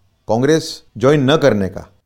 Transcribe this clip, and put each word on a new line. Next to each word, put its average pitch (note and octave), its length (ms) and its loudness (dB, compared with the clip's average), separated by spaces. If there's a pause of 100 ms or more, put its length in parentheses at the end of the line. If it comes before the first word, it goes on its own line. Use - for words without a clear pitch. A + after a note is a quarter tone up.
(280)
कांग्रेस C#3 540 -2 (160)
ज्वाइन C3+ 320 2
न D#3+ 60 4
करने A2 320 0
का, - 240 -18 (140)